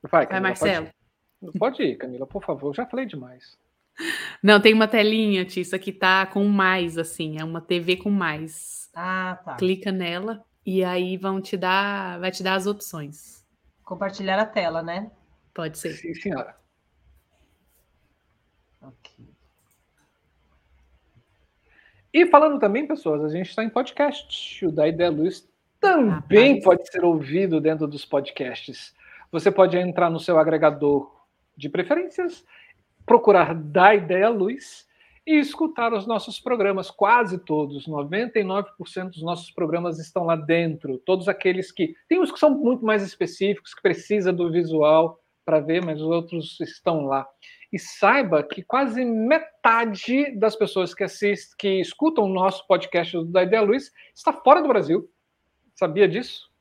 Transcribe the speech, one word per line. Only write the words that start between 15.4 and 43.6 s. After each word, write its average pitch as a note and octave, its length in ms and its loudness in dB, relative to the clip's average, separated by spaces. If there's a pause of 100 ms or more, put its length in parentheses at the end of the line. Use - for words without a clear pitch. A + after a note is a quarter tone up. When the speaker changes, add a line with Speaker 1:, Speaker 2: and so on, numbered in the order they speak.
Speaker 2:
Pode D#3+ 240 -8
ser. D#3+ 140 -8
Speaker 1:
Sim, E3 220 -12
senhora. - 420 -8 (2250)
Speaker 3:
Ok. - 440 -20 (2750)
Speaker 1:
E E4+ 140 6
falando D4+ 320 6
também, A3+ 280 0
pessoas, D#3+ 380 -2
a D#3 40 -2
gente F3 260 -6
tá A3 80 -4
em A3+ 60 -4
podcast. - 960 -4
O E3 80 -2
Da D3+ 160 2
Ideia E3+ 220 0
Luz D#3+ 380 -4 (300)
também B3 760 6
Speaker 2:
Rapaz. G3+ 100 -2
Speaker 1:
pode F3 260 4
ser F3+ 140 -2
ouvido D#3+ 560 0
dentro D#3 260 0
dos C#3+ 180 -12
podcasts. - 920 -6 (360)
Você E3+ 200 2
pode F#3 260 4
entrar F3+ 320 0
no E3 100 -2
seu E3 200 2
agregador D3 760 2 (400)
de C#3+ 140 -14
preferências, E4+ 760 -6 (600)
procurar G3 500 6
Da F3 400 4
Ideia F#3+ 360 2
Luz A3+ 560 -6 (400)
e D#4 120 4
escutar C#4+ 540 -2
os G3 140 -4
nossos A3+ 340 -6
programas, G3 500 -2
quase G3+ 480 2
todos, D3 480 -4
noventa E3 520 -4
e G#3 60 2
nove G3 340 -4
por F3 100 -14
cento F#3 220 -10
dos D#3+ 120 -16
nossos E3+ 280 -8
programas E3+ 480 -4
estão E3+ 260 -6
lá E3 120 2
dentro. D#3 600 -2
Todos F#3 300 0
aqueles F#3 420 -2
que, D#3+ 240 -4 (140)
tem F4+ 120 2
uns - 120 0
que - 60 -14
são D4+ 120 2
muito B3+ 340 -2
mais G#3+ 180 0
específicos, F#3+ 720 -4